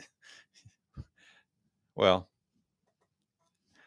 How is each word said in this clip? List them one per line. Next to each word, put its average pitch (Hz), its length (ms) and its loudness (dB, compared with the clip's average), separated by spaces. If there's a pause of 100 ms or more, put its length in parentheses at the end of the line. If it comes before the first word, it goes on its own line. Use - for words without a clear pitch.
(1900)
well, 92 340 6 (1600)